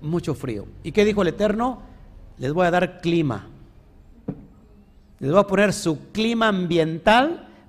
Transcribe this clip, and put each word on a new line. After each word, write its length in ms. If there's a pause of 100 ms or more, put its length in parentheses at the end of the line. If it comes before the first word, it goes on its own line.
mucho 320
frío. 320 (160)
¿Y 120
qué 120
dijo 160
el 60
Eterno? 640 (460)
"Les 160
voy 120
a 60
dar 300
clima. 480 (1700)
Les 100
voy 100
a 60
poner 280
su 380
clima 360
ambiental 1000 (220)